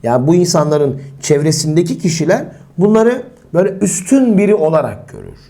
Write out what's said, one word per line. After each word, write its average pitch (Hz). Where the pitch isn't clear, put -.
yani 123
bu 160
insanların 151
çevresindeki 156
kişiler 175
bunları 220
böyle 190
üstün 233
biri 208
olarak 156
görür. 80